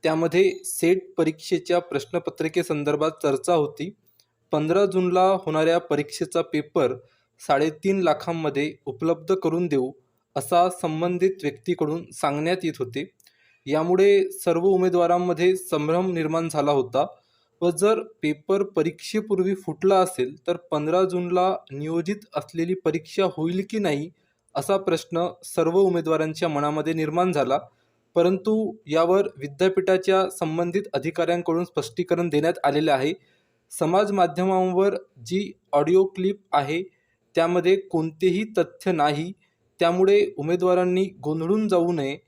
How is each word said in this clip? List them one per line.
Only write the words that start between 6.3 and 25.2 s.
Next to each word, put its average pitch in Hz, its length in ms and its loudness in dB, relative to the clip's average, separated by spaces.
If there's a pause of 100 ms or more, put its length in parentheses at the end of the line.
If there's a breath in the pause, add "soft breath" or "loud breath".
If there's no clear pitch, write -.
पेपर 147 520 -2 (540 soft breath)
साडेतीन 156 520 0
लाखांमध्ये 151 720 -2 (120)
उपलब्ध 160 500 -2
करून 180 320 -2
देऊ, 139 240 0 (440)
असा 175 340 2
संबंधित 175 600 -2 (120)
व्यक्तीकडून 165 680 -4
सांगण्यात 156 520 -2
येत 160 160 -4
होते. 113 320 -8 (540 soft breath)
यामुळे 190 680 2
सर्व 170 340 0
उमेदवारांमध्ये 180 920 2
संभ्रम 170 560 -2
निर्माण 165 380 -2
झाला 147 220 0
होता 135 340 0 (560 soft breath)
व 175 80 2
जर 202 300 2
पेपर 190 640 -4
परीक्षेपूर्वी 190 920 -2
फुटला 190 400 0
असेल, 151 520 0
तर 175 100 -2
पंधरा 160 460 0
जूनला 180 520 0 (160)
नियोजित 160 440 -4 (200)
असलेली 165 380 -4
परीक्षा 165 520 -2
होईल 175 440 -4
की 220 100 -4
नाही, 156 300 -2 (460)
असा 165 220 0
प्रश्न 175 500 -2 (160)